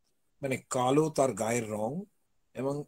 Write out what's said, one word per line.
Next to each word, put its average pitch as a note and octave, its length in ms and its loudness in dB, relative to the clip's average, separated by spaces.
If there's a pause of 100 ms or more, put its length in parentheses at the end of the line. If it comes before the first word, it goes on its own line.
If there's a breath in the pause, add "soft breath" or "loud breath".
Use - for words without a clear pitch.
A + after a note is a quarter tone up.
(420)
মানে C3 160 -2 (120)
কালো C3+ 400 4
তার C3+ 240 2
গায়ের A2 360 -2
রং G#2+ 320 -4 (520)
এবং C#3 340 -4